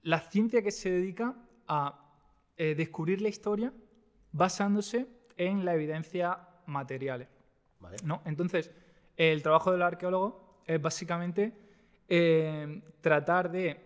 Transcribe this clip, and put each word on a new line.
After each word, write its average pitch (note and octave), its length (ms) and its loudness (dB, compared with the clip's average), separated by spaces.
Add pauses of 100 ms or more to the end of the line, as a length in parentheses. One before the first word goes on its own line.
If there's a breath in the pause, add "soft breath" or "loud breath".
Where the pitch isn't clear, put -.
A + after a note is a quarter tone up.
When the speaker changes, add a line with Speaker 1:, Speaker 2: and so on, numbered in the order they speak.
Speaker 1:
la E3 160 2
ciencia A3+ 420 0
que G3+ 100 -2
se F#3+ 180 -6
dedica F#3+ 460 -2 (320)
a, C#3+ 300 -2 (600)
eh, D#3 180 -2
descubrir D#3+ 460 -2
la G#3+ 80 0
historia G#3+ 440 -4 (580)
basándose G3+ 760 0 (300)
en F#3+ 280 0
la F3 80 2
evidencia E3 680 -2 (260)
materiales, C3+ 640 -6 (520)
Speaker 2:
Vale. F2+ 240 -16
Speaker 1:
¿no? D#3 220 -4
Entonces, E3 460 -2 (460 soft breath)
el D#3 240 4
trabajo D#3+ 300 6
del F3+ 100 2
arqueólogo F3+ 840 -2
es D#3+ 160 0
básicamente, F3 720 -2 (540 soft breath)
eh, D#3+ 760 2 (200)
tratar E3 500 2
de E3+ 340 -2